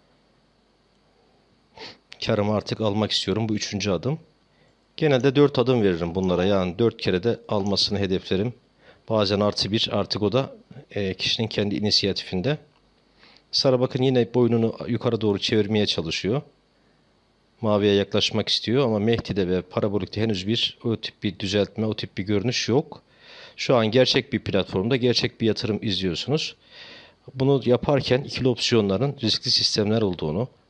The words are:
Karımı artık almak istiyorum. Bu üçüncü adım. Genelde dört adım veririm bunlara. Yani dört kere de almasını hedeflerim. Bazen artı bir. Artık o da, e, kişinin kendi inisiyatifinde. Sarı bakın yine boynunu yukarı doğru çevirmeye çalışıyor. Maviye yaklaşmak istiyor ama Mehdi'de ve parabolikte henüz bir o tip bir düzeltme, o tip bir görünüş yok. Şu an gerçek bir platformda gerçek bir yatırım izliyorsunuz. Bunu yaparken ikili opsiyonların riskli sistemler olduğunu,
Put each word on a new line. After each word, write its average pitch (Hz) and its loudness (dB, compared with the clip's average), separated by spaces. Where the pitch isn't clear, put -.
Karımı 104 0
artık 107 -4
almak 107 0
istiyorum. 107 -2
Bu 107 -2
üçüncü 104 -4
adım. 113 -2
Genelde 135 2
dört 143 6
adım 123 4
veririm 87 2
bunlara. 90 2
Yani 92 0
dört 113 2
kere 90 -2
de 113 -2
almasını 101 -2
hedeflerim. 98 -2
Bazen 104 2
artı 104 0
bir. 110 0
Artık 101 -4
o 104 2
da, 127 -2
e, 98 -4
kişinin - -4
kendi 104 -2
inisiyatifinde. 98 -2
Sarı 127 2
bakın 127 0
yine 127 2
boynunu 113 2
yukarı 117 -2
doğru 101 0
çevirmeye 104 2
çalışıyor. 90 -2
Maviye 104 4
yaklaşmak 101 0
istiyor 120 0
ama 110 0
Mehdi'de 104 0
ve 90 0
parabolikte 104 -4
henüz 101 -2
bir 110 -2
o 113 -2
tip - -12
bir 95 -4
düzeltme, 101 -2
o 107 -2
tip - -10
bir 101 -4
görünüş 104 -2
yok. 131 -2
Şu - 2
an 110 4
gerçek 127 2
bir 107 0
platformda 98 0
gerçek 117 0
bir 113 0
yatırım 107 0
izliyorsunuz. 95 -4
Bunu 131 2
yaparken 123 2
ikili 123 -2
opsiyonların 110 2
riskli 110 -2
sistemler 107 0
olduğunu, 87 -2